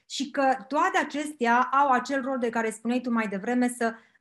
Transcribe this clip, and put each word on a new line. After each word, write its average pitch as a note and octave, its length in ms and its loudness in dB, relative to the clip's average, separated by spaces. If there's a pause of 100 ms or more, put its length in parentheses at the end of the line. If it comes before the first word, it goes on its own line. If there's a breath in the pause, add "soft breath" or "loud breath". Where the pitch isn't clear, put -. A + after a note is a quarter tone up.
și - 240 -6
că C4 260 2 (120)
toate F4+ 300 0
acestea B3+ 760 0
au C#4 180 4
acel B3+ 320 0
rol C4 160 -4
de A#3+ 120 -2
care A3+ 200 -2
spuneai A#3 320 -2
tu B3 100 -2
mai A3+ 160 2
devreme, A#3+ 500 0
să A3+ 160 0 (280 loud breath)